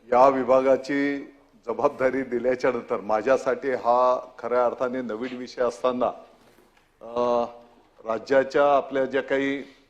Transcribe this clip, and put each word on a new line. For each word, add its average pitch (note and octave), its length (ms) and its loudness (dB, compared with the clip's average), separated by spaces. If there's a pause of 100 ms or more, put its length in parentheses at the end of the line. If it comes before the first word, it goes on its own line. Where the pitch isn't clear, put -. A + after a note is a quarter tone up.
(120)
या B2+ 160 8
विभागाची C3+ 1040 0 (340)
जबाबदारी C3 560 -2
दिल्याच्या B2 480 -2
नंतर A#2+ 260 -4
माझ्यासाठी A#2+ 760 0
हा B2 560 2 (120)
खऱ्या A#2+ 280 0
अर्थाने B2 360 -4
नवीन A#2+ 340 -8
विषय B2 260 -8
असताना, B2 440 0 (960)
अ, A#2+ 440 -2 (640)
राज्याच्या C3 560 2
आपल्या C3+ 400 2
ज्या B2+ 180 -2
काही C#3 400 -2 (280)